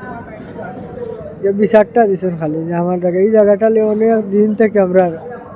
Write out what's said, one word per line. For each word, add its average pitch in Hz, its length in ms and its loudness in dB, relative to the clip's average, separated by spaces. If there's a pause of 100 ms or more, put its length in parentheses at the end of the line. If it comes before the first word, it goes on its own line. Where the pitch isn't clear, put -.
(1400)
যে 196 100 0
বিচারটা 214 560 4
দিছেন 180 300 -2
খালি 160 280 -4
যে 170 80 -4
আমার 175 260 -2
জায়গা, 180 200 0
এই 214 120 2
জায়গাটা 208 380 4
নিয়ে 220 160 2
অনেক 214 460 0
দিন 208 240 2
থেকে 214 240 2
আমরা 180 320 2 (440)